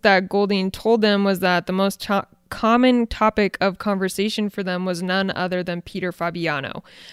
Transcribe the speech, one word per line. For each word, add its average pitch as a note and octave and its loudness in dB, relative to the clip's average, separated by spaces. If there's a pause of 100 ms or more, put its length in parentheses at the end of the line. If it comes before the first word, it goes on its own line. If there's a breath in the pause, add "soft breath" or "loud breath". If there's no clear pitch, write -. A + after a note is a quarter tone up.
that F#3+ 4
Goldine G3 0
told A3+ 2
them G3+ 4
was G3 2
that F3+ 2
the F#3 -4
most G3 0
to-, G3 -2 (220)
common A#3+ 2
topic G#3+ 0
of F#3+ 0
conversation G3+ -2
for G3+ -6
them F#3 -4
was F3+ -4
none F#3 -2
other F3+ -4
than F3 -6
Peter F3 -6
Fabiano. E3 -6 (300 loud breath)